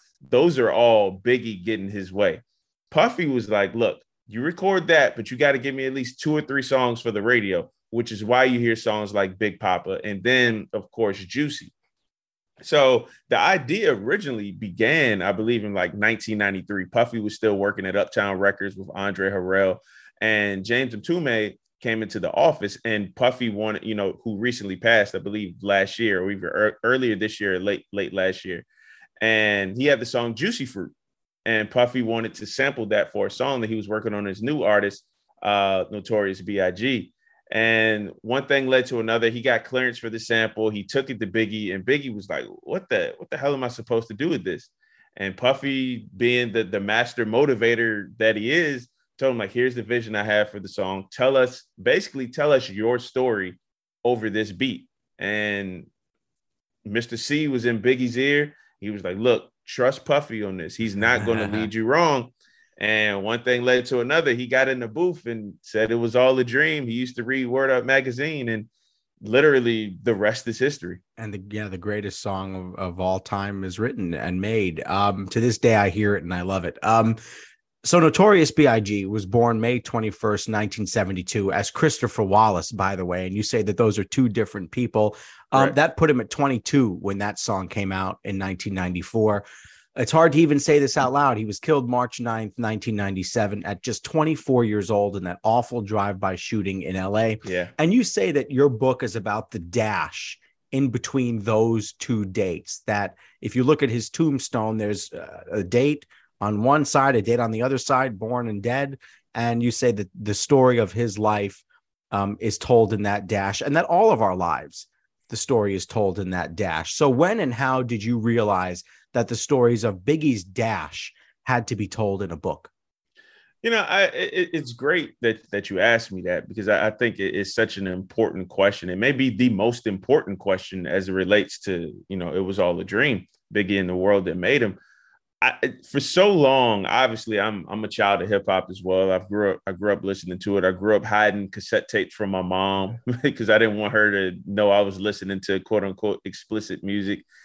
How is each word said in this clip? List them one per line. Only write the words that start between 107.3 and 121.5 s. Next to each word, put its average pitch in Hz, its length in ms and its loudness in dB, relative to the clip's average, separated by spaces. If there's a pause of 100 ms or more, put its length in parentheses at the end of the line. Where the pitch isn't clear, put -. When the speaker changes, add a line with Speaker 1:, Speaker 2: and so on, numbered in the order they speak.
Speaker 2:
on 113 120 0
the 110 100 -4
other 131 160 0
side, 127 420 0
born 120 300 -4
and 101 120 -6
dead. 135 360 -2 (380)
And 117 260 0
you 120 100 2
say 123 200 2
that 104 180 -2 (100)
the 104 140 -2
story 127 460 6
of 98 120 2
his 107 280 -2
life, 104 440 0 (480)
um, 101 280 -2
is 107 180 -2
told 113 360 4
in 104 100 -2
that 101 240 -2
dash, 98 340 -2
and 143 140 -2
that 170 100 2
all 202 260 4
of 120 100 2
our 95 140 2
lives, 80 520 -4 (420)
the 113 80 -8
story 104 380 2
is 90 100 -6
told 98 320 0
in 92 140 -4
that 85 240 -4
dash. 85 380 -4
So 147 160 2
when 175 300 2
and 135 140 -2
how 131 300 -2
did 113 200 -6
you 120 140 0
realize 104 640 0 (300)
that 120 140 0
the 120 80 -6
stories 120 480 2
of 98 160 -2
Biggie's 135 440 0
dash 95 680 -6 (300)
had 120 240 0